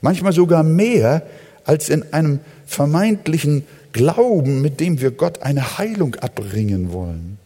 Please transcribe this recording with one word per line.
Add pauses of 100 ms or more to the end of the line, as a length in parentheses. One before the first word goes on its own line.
Manchmal
sogar
mehr (420)
als
in
einem (260)
vermeintlichen (280)
Glauben,
mit
dem
wir
Gott
eine
Heilung
abringen
wollen.